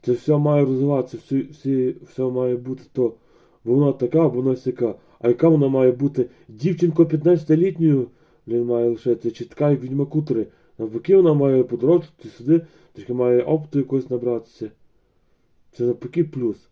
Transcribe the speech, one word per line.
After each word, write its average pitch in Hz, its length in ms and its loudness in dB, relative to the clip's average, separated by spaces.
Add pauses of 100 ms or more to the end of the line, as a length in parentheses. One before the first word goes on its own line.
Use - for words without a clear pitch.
Це 123 80 -2
все 147 260 0
має 147 280 2
розвиватися, 131 520 -2
всі, 135 240 -4
всі, 131 540 -4 (160)
все 131 120 -6
має 127 320 -2
бути 127 280 -10 (100)
то. 123 200 -2 (520)
Бо 117 100 2
вона 143 180 4
така, 147 360 0
бо 123 120 -4
вона 131 140 0
сяка. 123 400 -4 (240)
А 120 80 -2
яка 120 200 2
вона 147 200 4
має 131 240 4
бути? 131 380 -2 (180)
Дівчинко 160 580 0
п'ятнадцятилітньою, 156 1000 2 (400)
блін, 120 180 -2
має 120 240 0
лишитися, 117 460 -4
чи - 100 -12
така, 147 260 0
як 127 100 0
Відьмаку 139 400 -4
три. 113 260 -4 (300)
Навпаки, 113 380 -2
вона 175 180 4
має 135 300 2
подорослішати 123 680 -2
сюди, 151 320 0 (320)
трішки - 200 -10
має 123 280 2
опту 151 380 -2
якусь 131 300 -4
набратися. 120 600 -6 (1000)
Це - 120 -6
навпаки 123 400 -2
плюс. 123 340 -4 (140)